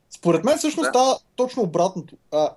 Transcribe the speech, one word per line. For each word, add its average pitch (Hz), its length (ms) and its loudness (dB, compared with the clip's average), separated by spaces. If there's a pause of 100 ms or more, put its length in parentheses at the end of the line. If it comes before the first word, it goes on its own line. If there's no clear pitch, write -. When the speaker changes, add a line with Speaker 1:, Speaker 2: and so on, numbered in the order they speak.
(100)
Speaker 1:
Според - 340 0
мен 294 120 2
всъщност 302 300 -2
Speaker 2:
Да. 262 40 0
Speaker 1:
става 254 240 4 (220)
точно 247 260 -2
обратното. 170 540 -2 (160)
А, 151 240 0